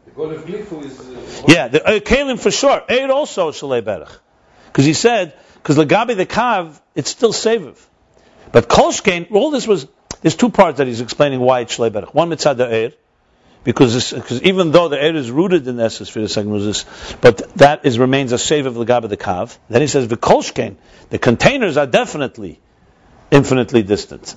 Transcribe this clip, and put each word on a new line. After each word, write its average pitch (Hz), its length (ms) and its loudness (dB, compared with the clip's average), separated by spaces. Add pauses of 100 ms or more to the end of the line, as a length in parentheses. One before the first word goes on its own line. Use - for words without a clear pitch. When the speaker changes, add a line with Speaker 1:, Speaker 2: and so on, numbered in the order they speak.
Speaker 1:
The - 60 -20
God 156 220 -10
of - 120 -14
Glifu 170 380 -12
is, 131 160 -16
uh, - 480 -18
Speaker 2:
Yeah, 151 200 4
the, 139 180 -2
uh, 208 140 2
Kalim 254 400 -2
for 220 100 0
sure. 254 400 0
Eir 262 220 0
also 240 400 -2
Shalei 131 320 -4
be'erach. 95 340 -8 (560)
'Cause 139 120 2
he 160 80 2
said, 214 400 0 (280)
'cause 143 160 0
Lagabi 196 400 2
the 180 80 0
Kav, 190 540 -4 (160)
it's 147 160 -6
still 220 220 0
Seviv. 214 440 -4 (760)
But 117 160 4
Kolshkein, 196 640 2
all 233 200 2
this 247 160 -4
was, 180 200 0 (340)
there's 160 140 2
two 240 140 2
parts 165 300 4
that 135 80 2
he's 117 140 -6
explaining 131 380 0
why 127 200 2
it's 117 180 -8
Shalei 117 140 0
be'erach. 101 240 -8
One 165 160 2
mitzad 143 260 0
the 123 80 2
Eir, 113 280 -2 (680)
because 123 300 4
this, 123 200 -2
'cause 127 300 -6
even 185 280 0
though 170 160 4
the 143 100 -4
Eir 156 180 0
is 131 160 -6
rooted 165 360 0
in 127 80 -6
the 117 80 -2
essence 110 320 -4
of 113 60 -6
the 107 60 -4
Segnuzis, 104 580 -4 (360)
but - 340 4
that 147 300 6
is, 120 140 0
remains 131 320 2
a 123 60 0
save 147 280 0
of 127 80 -4
the 117 120 -6
Gab 120 180 2
of 110 60 -6
the 101 80 -4
Kav. 98 400 -6 (120)
Then 120 120 4
he 151 60 0
says, 131 200 0
"V'kolshkein, 117 680 -2 (340)
the 107 100 -4
containers 180 580 0
are 147 100 2
definitely 131 720 -4 (720)
infinitely 127 520 4
distant." - 540 -4